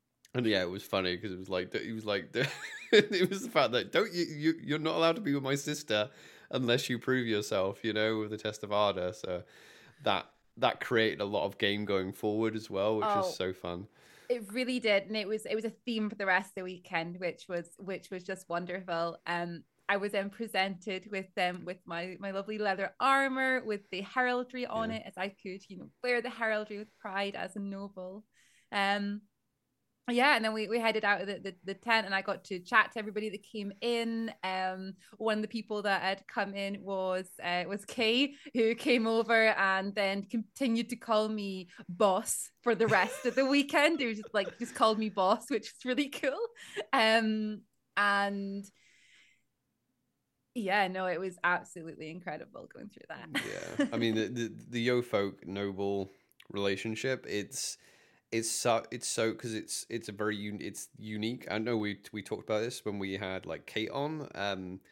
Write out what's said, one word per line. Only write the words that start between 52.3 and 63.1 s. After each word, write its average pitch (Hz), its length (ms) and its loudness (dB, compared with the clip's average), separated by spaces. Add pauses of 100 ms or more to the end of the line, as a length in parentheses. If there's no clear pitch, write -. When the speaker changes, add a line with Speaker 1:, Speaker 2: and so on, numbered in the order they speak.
Speaker 2:
going - 160 -14
through - 200 -20
that. 151 200 -12 (500)
Speaker 1:
Yeah, 285 140 4
I 117 40 0
mean, 113 180 2
the, 110 120 2
Speaker 2:
<laughs> - 0 -
Speaker 1:
the, 117 240 -4 (180)
the 120 120 -2
Yo 123 200 4
Folk 101 460 -2
Noble 98 600 -2 (420)
relationship, 107 800 -2
it's, - 480 -4 (540)
it's 113 200 0
so, 113 400 2
it's 120 160 -6
so, 113 260 0
'cause 113 200 -8
it's, - 360 -8
it's 113 200 -6
a - 20 -8
very 107 240 -2 (140)
un-, 104 120 -6
it's - 360 -10
unique. 107 520 -4
I 101 80 0
know 113 200 0
we, 104 220 -2 (120)
we 107 100 -6
talked 110 280 -6
about 107 120 2
this 117 240 -6
when 101 140 -4
we 98 140 -4